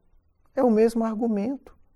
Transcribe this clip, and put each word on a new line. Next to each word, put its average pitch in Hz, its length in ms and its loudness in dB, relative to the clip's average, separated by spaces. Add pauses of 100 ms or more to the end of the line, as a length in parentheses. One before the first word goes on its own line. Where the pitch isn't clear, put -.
(560)
É 262 60 -2
o 254 80 4
mesmo 226 340 2
argumento. 226 720 -4 (200)